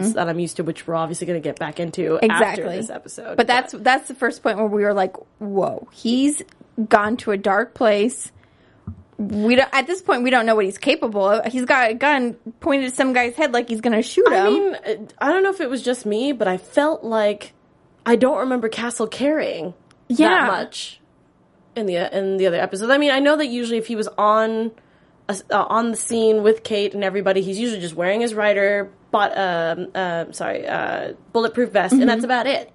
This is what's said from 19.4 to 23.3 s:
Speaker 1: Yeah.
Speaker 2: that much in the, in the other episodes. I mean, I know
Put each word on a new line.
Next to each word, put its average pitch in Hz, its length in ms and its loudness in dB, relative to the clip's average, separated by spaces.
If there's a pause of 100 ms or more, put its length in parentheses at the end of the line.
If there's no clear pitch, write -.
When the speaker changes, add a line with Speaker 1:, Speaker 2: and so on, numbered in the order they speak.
Speaker 1:
Yeah. 302 220 4
Speaker 2:
that 349 220 4
much - 500 -8 (720)
in 214 120 -4
the, 175 280 -2
in 190 220 0
the 190 80 2
other 170 140 2
episodes. 196 320 -2
I 277 80 6
mean, 294 120 4
I 269 80 2
know 285 180 4